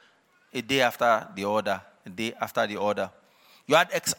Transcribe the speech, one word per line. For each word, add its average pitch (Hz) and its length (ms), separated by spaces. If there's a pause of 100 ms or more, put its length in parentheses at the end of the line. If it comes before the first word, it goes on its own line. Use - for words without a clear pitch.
(540)
a 127 80
day 131 200
after 117 540
the 98 120
other, 101 340 (240)
a - 40
day 113 300
after 117 280
the 104 140
other. 101 280 (580)
You 135 80
had 175 160
ex-, - 280